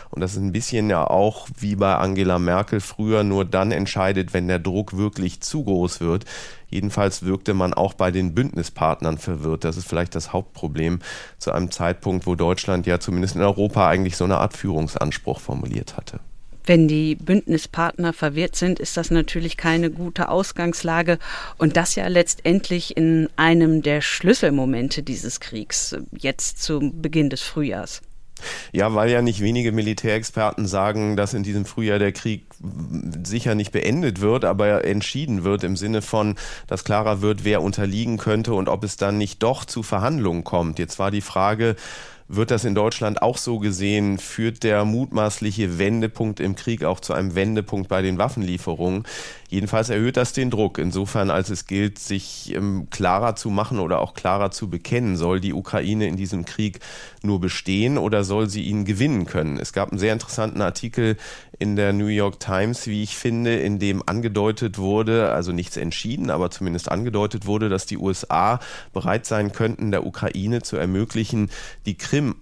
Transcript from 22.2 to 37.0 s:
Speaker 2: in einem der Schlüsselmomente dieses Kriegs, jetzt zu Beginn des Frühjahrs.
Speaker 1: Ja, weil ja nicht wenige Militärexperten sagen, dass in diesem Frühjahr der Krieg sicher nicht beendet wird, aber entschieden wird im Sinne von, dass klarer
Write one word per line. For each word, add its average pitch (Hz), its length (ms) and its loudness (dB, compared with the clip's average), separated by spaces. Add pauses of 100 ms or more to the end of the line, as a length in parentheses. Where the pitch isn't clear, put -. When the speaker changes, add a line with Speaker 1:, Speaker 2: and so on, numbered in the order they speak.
Speaker 2:
in 160 400 6
einem 160 440 6
der 147 200 2
Schlüsselmomente 143 1040 2
dieses 117 360 -6
Kriegs, - 560 -6 (160)
jetzt - 500 -4
zu 147 320 0
Beginn 160 360 2
des 131 100 -4
Frühjahrs. - 600 -4 (720)
Speaker 1:
Ja, 107 220 2
weil 107 160 4
ja 120 140 6
nicht 110 180 2
wenige 117 300 4
Militärexperten 110 960 0
sagen, 104 480 2
dass 101 180 0
in 104 80 0
diesem 101 240 -2
Frühjahr 104 320 0
der 101 140 4
Krieg - 340 -4 (760)
sicher 110 320 0
nicht 101 160 0
beendet 117 500 0
wird, 107 240 4
aber 101 380 4
entschieden 107 600 -2
wird 98 200 2
im 92 120 0
Sinne 104 280 0
von, 104 320 0 (320)
dass 98 160 -4
klarer 107 380 2